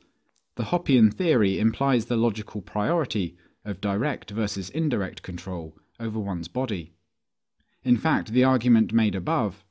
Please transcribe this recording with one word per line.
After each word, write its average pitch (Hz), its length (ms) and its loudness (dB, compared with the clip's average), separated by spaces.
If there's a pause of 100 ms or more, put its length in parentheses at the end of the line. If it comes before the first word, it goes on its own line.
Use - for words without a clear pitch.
(560)
the 113 100 -4
Hoppian 131 460 4
theory 110 480 2
implies 113 460 0
the 120 120 -2
logical 107 440 -2
priority 107 760 -4 (280)
of 101 160 -8
direct 104 500 -4
versus 101 380 -4
indirect 131 540 -4
control 87 520 -8 (240)
over 113 200 -6
one's 92 280 -4
body. 107 460 -6 (880)
In 123 140 4
fact, 107 340 -2
the 123 120 4
argument 117 500 4
made 110 220 2
above, 104 560 -2